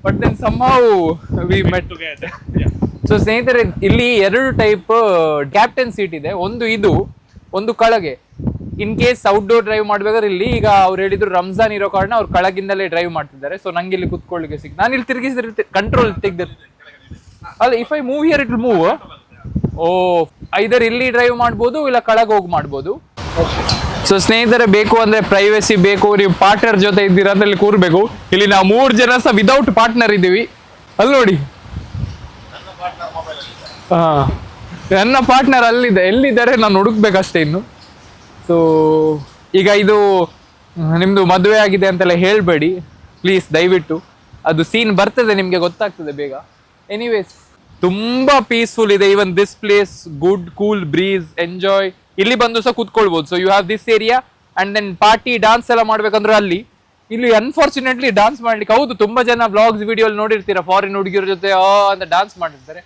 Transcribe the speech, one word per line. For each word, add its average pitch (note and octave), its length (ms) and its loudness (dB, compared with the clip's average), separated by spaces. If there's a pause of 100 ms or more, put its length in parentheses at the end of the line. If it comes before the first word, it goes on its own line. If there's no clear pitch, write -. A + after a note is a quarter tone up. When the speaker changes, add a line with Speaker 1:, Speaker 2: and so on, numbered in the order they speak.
Speaker 1:
but G3 160 -2
then A#3+ 40 -6
somehow A#3 840 2 (320)
we F3 80 -6
Speaker 2:
Met F#3+ 160 0
Speaker 1:
met. F#3 80 2
Speaker 2:
together. E3 840 -8
Yeah. - 140 -2 (340)
Speaker 1:
So G#3 160 2
ಸ್ನೇಹಿತರೆ, A3+ 640 0
ಇಲ್ಲಿ A#3+ 300 2
ಎರಡು A3+ 420 0
ಟೈಪ್ G#3+ 280 0 (640)
ಕ್ಯಾಪ್ಟನ್ A#3+ 420 0
ಸೀಟ್ F#3 220 -6
ಇದೆ. D#3 180 -8
ಒಂದು G#3+ 340 -6
ಇದು, G3+ 420 0 (440)
ಒಂದು G#3+ 220 -4
ಕೆಳಗೆ. A3 440 0 (640)
In G#3 80 -4
case A#3+ 380 0
ಔಟ್‌ಡೋರ್ G#3 360 2
ಡ್ರೈವ್ G#3+ 220 -2
ಮಾಡ್ಬೇಕಾದ್ರೆ G#3 400 -2
ಇಲ್ಲಿ F#3+ 180 -2
ಈಗ A3+ 220 -2
ಅವ್ರು F#3+ 360 4
ಹೇಳಿದ್ರು G3 280 -2
ರಂಜಾನ್ F#3+ 420 -2
ಇರೋ G3+ 180 -4
ಕಾರಣ G3 240 -2
ಅವ್ರು G#3+ 140 -2
ಕೆಳಗಿಂದಲೇ F#3+ 600 -2
ಡ್ರೈವ್ E3+ 240 -2
ಮಾಡ್ತಿದ್ದಾರೆ. C#3+ 440 -10
So F3+ 180 -10
ನಂಗೆ F#3 220 -4
ಇಲ್ಲಿ F3 140 -4
ಕುತ್ಕೊಳ್ಳಿಕ್ಕೆ E3 480 -10
ಸಿಕ್-, D3 200 -18
ನಾನು A#3+ 160 0
ಇಲ್ಲಿ B3 120 -4
ತಿರ್ಗಿಸಿದ್ರೆ B3 460 -6
ತಿ-, G#3+ 220 -6
ಕಂಟ್ರೋಲ್ G#3+ 480 0
ತೆಗ್ದಿರ್-, F3 360 -6 (1000)
ಅಲ್ಲ, A#3+ 140 2
if A#3 120 -4
I D4+ 140 -4 (100)
move D4+ 200 0
here C#4+ 160 0
it A#3 80 -4
will A#3 180 0
move. F#3+ 280 2 (760)
ಓ, F3 480 2 (360)
either A3+ 240 2
ಇಲ್ಲಿ B3 260 -2
ಡ್ರೈವ್ A#3+ 260 2
ಮಾಡ್ಬೋದು, A#3+ 500 -2
ಇಲ್ಲ B3 120 0
ಕೆಳಗೆ A3 340 2
ಹೋಗಿ F#3+ 160 0
ಮಾಡ್ಬೋದು. D3+ 540 -6 (1040)
So G3 120 2
ಸ್ನೇಹಿತರೆ, A#3 460 2
ಬೇಕು G#3 300 2
ಅಂದ್ರೆ A3 240 2
ಪ್ರೈವಸಿ G3+ 560 2
ಬೇಕು, G3+ 400 2
ನೀವು G3 160 2
ಪಾರ್ಟ್ನರ್ G#3 460 2
ಜೊತೆ G3+ 260 2
ಇದ್ದೀರಾ G3 260 2
ಅಂದ್ರೆ G3+ 200 2
ಇಲ್ಲಿ F#3+ 100 -2
ಕೂರ್ಬೇಕು. G3+ 500 2 (220)
ಇಲ್ಲಿ G3+ 140 2
ನಾವು G3 180 4
ಮೂರು A#3 320 4
ಜನ B3 140 4 (140)
ಸಹ D4 80 4
without A3+ 340 4
partner A3+ 480 2
ಇದ್ದೀವಿ. F#3 360 0 (480)
ಅಲ್ಲಿ A#3+ 140 2
ನೋಡಿ. A3 240 2 (2500)
ಹಾ, D#3 420 2 (600)
ನನ್ನ G#3+ 280 2
ಪಾರ್ಟ್ನರ್ B3+ 440 4
ಅಲ್ಲಿದೆ, A#3 360 2
ಎಲ್ಲಿದ್ದಾರೆ A#3+ 560 2
ನಾನು G#3 220 2
ಹುಡುಕ್ಬೇಕಷ್ಟೇ G3+ 640 2
ಇನ್ನು. D#3+ 320 -4 (760)
So E3+ 80 2 (960)
ಈಗ F#3+ 120 2
ಇದು G3+ 580 2 (760)
ನಿಮ್ದು F#3+ 260 2
ಮದುವೆ F#3+ 340 4
ಆಗಿದೆ G3 280 2
ಅಂತೆಲ್ಲ F3+ 260 0
ಹೇಳ್ಬೇಡಿ F3+ 680 0 (400)
ಪ್ಲೀಸ್, F3+ 340 -2
ದಯವಿಟ್ಟು. E3 480 0 (440)
ಅದು E3 180 0
ಸೀನ್ A3 320 0
ಬರ್ತದೆ, G#3+ 380 0
ನಿಮ್ಗೆ F#3 220 -2
ಗೊತ್ತಾಗ್ತದೆ F3 560 -6
ಬೇಗ. C#3+ 220 -10 (560)
ಎನಿವೇಸ್, G#3+ 600 -6 (280)
ತುಂಬಾ B3 600 0
ಪೀಸ್‌ಫುಲ್ A3+ 520 0
ಇದೆ. G3 200 4
Even G3+ 160 2
this F#3+ 220 0 (140)
place, G3 600 -2
good, F#3 180 0 (200)
cool G3 320 -2
breeze, F#3 320 -2 (180)
enjoy. F#3 500 -2 (240)
ಇಲ್ಲಿ G#3+ 160 2
ಬಂದು A3+ 280 -2
ಸಹ B3 80 0
ಕೂತ್ಕೊಳ್ಬೋದು. F#3+ 640 -2
So F3+ 80 -2
you G3 120 4
have G3 180 -2
this A3 240 0
area A#3 260 0 (380)
and G3+ 140 -4
then G3+ 220 -4
party, A3+ 420 2
dance A#3 300 2
ಎಲ್ಲ A#3 120 2
ಮಾಡ್ಬೇಕಂದ್ರೆ G#3+ 520 0
ಅಲ್ಲಿ. G3+ 320 0 (440)
ಇಲ್ಲಿ A#3 200 -2
unfortunately B3+ 840 0
ಡಾನ್ಸ್ G#3 260 2
ಮಾಡ್ಲಿಕ್ಕೆ, A3 360 0
ಹೌದು, B3 180 0
ತುಂಬಾ A3 280 0
ಜನ A#3 240 0
ವ್ಲಾಗ್ಸ್, G#3+ 360 2
ವಿಡಿಯೋ A3 260 0
ನೋಡಿರ್ತೀರಾ, G#3 520 -2
ಫಾರಿನ್ G3 360 -2
ಹುಡುಗಿಯರ F#3+ 280 -2
ಜೊತೆ F#3+ 260 -4
ಆ G3 420 4
ಅಂತ F#3+ 100 -6
ಡಾನ್ಸ್ F#3 360 -4
ಮಾಡಿರ್ತಾರೆ. D#3 480 -12